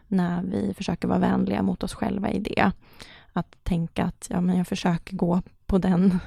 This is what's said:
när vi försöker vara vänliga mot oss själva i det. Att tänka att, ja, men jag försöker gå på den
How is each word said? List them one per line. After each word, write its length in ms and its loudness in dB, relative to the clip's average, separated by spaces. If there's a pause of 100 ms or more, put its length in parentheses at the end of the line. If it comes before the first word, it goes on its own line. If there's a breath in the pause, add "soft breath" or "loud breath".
när 360 0
vi 320 -2
försöker 340 -4
vara 100 2
vänliga 440 2
mot 200 -2
oss 120 -6
själva 360 -2
i 80 -2
det. 320 0 (640 soft breath)
Att 300 -6
tänka 420 -2
att, 260 -6
ja, 100 -2
men 160 2
jag 100 0
försöker 500 -2
gå 260 2 (240)
på 120 4
den 480 4